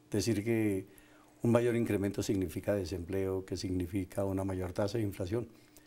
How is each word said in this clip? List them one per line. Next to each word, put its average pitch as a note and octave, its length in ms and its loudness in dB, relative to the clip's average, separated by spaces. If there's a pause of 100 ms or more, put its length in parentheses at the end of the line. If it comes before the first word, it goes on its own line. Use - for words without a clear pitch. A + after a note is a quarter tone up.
Decir G2+ 360 0
que G#2+ 420 2 (560)
un A#2 80 4
mayor A#2+ 240 6
incremento G2+ 480 2
significa G2 500 0
desempleo, F#2+ 720 -2
que F#2+ 120 -6
significa F#2 680 -2
una F#2+ 200 0
mayor F#2 280 -4
tasa G#2 260 0
de A2+ 40 0
inflación. G2+ 460 -2 (380)